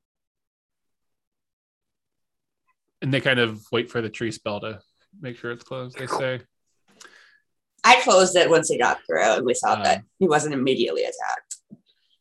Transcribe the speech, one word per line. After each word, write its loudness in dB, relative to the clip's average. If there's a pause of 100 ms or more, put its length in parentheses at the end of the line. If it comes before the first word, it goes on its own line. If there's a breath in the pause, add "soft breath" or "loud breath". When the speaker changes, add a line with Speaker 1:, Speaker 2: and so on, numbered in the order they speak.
(3000)
Speaker 1:
And -2
they 0
kind 0
of -2
wait -2
for -4
the -4
tree -8
spell -8
to -12 (400)
make -14
sure -10
it's -16
closed. -14
They -10
say, -6 (1400 soft breath)
Speaker 2:
I 8
closed 4
it 4
once 4
he -2
got 0
through 0
and 2
we 2
saw 0
Speaker 1:
Um, -4
Speaker 2:
that 0 (160)
he 2
wasn't 0
immediately -2
attacked. -10 (640)